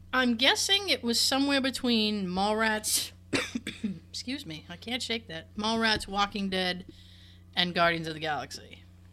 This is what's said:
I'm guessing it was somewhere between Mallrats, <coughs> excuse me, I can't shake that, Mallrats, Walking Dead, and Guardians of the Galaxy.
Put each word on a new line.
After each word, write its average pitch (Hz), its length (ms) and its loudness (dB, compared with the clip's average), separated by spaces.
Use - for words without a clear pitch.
I'm 247 220 4
guessing 392 540 2
it 277 140 2
was 233 160 2
somewhere 277 420 4
between 220 680 0
Mallrats, 214 840 0
<coughs> - 760 -4
excuse 277 360 -8
me, 156 240 -12
I 175 60 -10
can't 247 260 -6
shake 233 280 -6
that, 160 280 -14
Mallrats, 220 500 0
Walking 202 420 0
Dead, 180 360 -2
and 175 180 2
Guardians 170 340 4
of 160 60 -4
the 156 60 -8
Galaxy. 139 640 -6